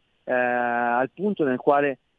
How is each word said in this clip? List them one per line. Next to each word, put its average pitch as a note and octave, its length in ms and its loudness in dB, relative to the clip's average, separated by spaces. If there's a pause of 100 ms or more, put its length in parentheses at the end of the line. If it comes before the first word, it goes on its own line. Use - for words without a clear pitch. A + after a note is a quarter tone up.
(240)
eh, B2+ 100 -4
al A#2+ 760 0
punto G3 320 -4
nel B2+ 140 0
quale, C#3+ 420 2 (200)